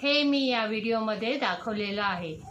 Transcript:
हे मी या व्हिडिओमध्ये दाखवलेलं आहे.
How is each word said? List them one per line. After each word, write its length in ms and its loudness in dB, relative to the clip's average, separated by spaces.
हे 200 4
मी 240 4
या 180 2
व्हिडिओमध्ये 720 0
दाखवलेलं 680 -2
आहे. 320 -2